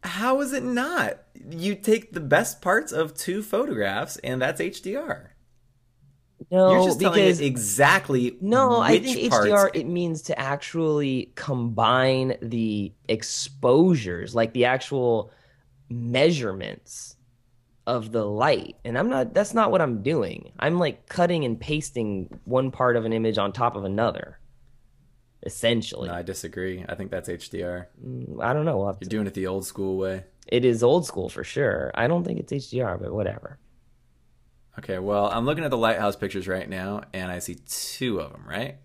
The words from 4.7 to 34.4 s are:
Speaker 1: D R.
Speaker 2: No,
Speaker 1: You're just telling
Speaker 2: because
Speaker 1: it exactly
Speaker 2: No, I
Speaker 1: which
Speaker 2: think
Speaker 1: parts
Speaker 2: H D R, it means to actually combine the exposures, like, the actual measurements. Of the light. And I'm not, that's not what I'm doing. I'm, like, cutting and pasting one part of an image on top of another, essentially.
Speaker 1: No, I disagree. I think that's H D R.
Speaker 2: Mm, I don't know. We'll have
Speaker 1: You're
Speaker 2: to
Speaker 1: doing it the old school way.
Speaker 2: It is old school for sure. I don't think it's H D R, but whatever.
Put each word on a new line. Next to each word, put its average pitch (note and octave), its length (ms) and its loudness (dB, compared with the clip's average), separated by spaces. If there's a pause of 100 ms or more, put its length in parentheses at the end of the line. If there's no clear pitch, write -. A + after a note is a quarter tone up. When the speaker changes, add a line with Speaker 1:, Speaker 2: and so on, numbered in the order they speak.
Speaker 1:
D F#3+ 140 -6
R. - 380 -8 (1200)
Speaker 2:
No, F#3 200 8
Speaker 1:
You're F#3 140 8
just F3+ 160 2
telling F#3 180 4
Speaker 2:
because F#3 220 6
Speaker 1:
it D3 60 0
exactly C3 920 2
Speaker 2:
No, A#3+ 360 4
I - 140 4
Speaker 1:
which A3+ 140 6
Speaker 2:
think B3 260 0
Speaker 1:
parts G#3 160 6
Speaker 2:
H - 40 6
D G#3 60 6
R, G3 160 6
it D3 140 -2
means E3+ 360 -2
to D3+ 160 -4
actually C#3+ 920 -2
combine B2+ 1080 2
the A2 500 -2 (160)
exposures, A#2+ 1300 2
like, A2+ 180 2
the B2 120 4
actual B2 680 0 (580)
measurements. A#2+ 1300 -2 (720)
Of A2+ 240 -2
the A2+ 140 0
light. G#2+ 500 0 (100)
And A#2+ 120 -4
I'm F#3+ 120 0
not, B3+ 240 -2
that's G3+ 220 0
not A3+ 160 4
what F#3 100 4
I'm A#2 220 -2
doing. A#2+ 560 -2
I'm, E3 180 2
like, D#3 320 -2
cutting F3 360 2
and A2+ 140 -2
pasting A2 840 -6
one C3 260 0
part B2 280 2
of A2+ 80 0
an A2+ 80 0
image A2 260 0
on G2+ 140 0
top A#2+ 220 0
of G2+ 100 -6
another, G2+ 520 -2 (1080)
essentially. A2 680 -2
Speaker 1:
No, F2 60 -6
I F2 60 -8
disagree. F#2 680 -8
I - 80 -6
think F#2+ 160 -10
that's F2+ 180 -8
H F2+ 200 -10
D F2+ 140 -8
R. F2 260 -8 (160)
Speaker 2:
Mm, B2+ 380 -10
I A#2+ 100 0
don't D3+ 120 0
know. D3 120 0
We'll G2 100 -2
have G2 120 -4
Speaker 1:
You're F#2 60 -10
Speaker 2:
to F#2 40 -10
Speaker 1:
doing G#2+ 180 -2
it F#2+ 60 -8
the F#2+ 140 -4
old F#2+ 180 -4
school F#2+ 320 -4
way. F#2+ 280 -4 (220)
Speaker 2:
It B2 180 2
is A#2 180 4
old D3+ 220 4
school - 240 -6
for - 140 -10
sure. A2 520 -2
I A#2 120 0
don't E3+ 160 0
think - 160 -4
it's - 140 -8
H C#3 160 -8
D B2 120 -4
R, G2 160 -4
but G2 160 -8
whatever. G2+ 440 -6 (1200)